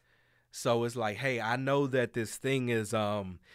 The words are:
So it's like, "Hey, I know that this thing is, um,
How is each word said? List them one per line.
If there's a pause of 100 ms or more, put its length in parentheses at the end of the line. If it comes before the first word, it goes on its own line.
(500)
So
it's
like,
"Hey,
I
know
that
this
thing
is,
um, (160)